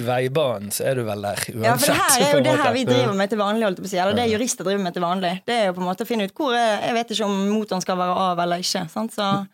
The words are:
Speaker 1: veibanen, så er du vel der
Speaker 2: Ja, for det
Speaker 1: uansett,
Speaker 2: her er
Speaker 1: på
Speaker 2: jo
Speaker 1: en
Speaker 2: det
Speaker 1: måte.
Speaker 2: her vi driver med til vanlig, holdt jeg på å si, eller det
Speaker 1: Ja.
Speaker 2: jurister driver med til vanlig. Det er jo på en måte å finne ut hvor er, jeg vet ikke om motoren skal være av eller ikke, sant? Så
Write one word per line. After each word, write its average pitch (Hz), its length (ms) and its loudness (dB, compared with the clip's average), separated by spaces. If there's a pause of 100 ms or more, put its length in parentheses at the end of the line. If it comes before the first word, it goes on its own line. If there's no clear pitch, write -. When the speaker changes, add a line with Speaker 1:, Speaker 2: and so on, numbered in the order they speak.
Speaker 1:
veibanen, 123 720 0
så - 140 -2
er 135 100 0
du 120 80 -2
vel 104 160 -4
der 101 220 -4
Speaker 2:
Ja, 139 320 0
for 269 160 2
det - 0 -
Speaker 1:
uansett, 339 80 2
Speaker 2:
her 311 240 4
er - 0 -
Speaker 1:
på 285 80 4
Speaker 2:
jo 285 80 6
Speaker 1:
en - 80 2
Speaker 2:
det - 80 4
Speaker 1:
måte. 285 80 2
Speaker 2:
her 240 100 2
vi 262 140 0
driver 247 320 2
med 202 100 0
til 220 80 0
vanlig, 208 300 0
holdt 180 100 -4
jeg 180 60 -10
på - 20 -8
å 196 60 -6
si, 180 100 0
eller 208 160 2
det 240 80 0
Speaker 1:
Ja. 220 60 2
Speaker 2:
jurister 214 340 -2
driver 196 160 0
med 175 140 -4
til 180 80 0
vanlig. 180 260 0 (160)
Det 233 140 0
er 208 80 2
jo 175 80 -4
på 185 80 -4
en - 80 0
måte 226 100 -6
å 202 60 -6
finne 220 180 0
ut - 80 -14
hvor 254 220 0
er, 226 160 2 (160)
jeg 233 100 0
vet 233 160 -4
ikke 214 140 0
om 196 80 0 (160)
motoren 202 320 -2
skal 185 160 -2
være 180 240 0
av 175 220 0
eller 175 180 -2
ikke, 185 180 -2 (140)
sant? 220 180 -4
Så 202 140 0 (240)